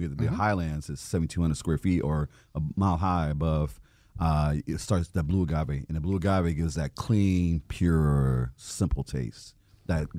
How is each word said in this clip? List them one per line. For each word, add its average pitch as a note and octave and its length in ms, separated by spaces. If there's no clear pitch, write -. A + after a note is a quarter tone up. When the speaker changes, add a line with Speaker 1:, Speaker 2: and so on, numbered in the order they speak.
Speaker 1:
get C#2+ 80
the - 80
Speaker 2:
Mm-hmm. A2+ 120
Speaker 1:
highlands F2 520
is C#2+ 120
seventy-two E2+ 420
hundred D#2+ 160
square D#2+ 180
feet F2 240
or D2 300
a D#2 60
mile G2 200
high F2 320
above. D2+ 520
Uh, D2+ 360
it D2+ 140
starts F2 280
the F2+ 160
blue F#2 180
agave, D2 460
and D#2 80
the D#2 40
blue F2+ 160
agave F2 400
gives D#2 200
that D2+ 180
clean, F#2 760
pure, C#2+ 880
simple - 460
taste - 520
that D#2+ 200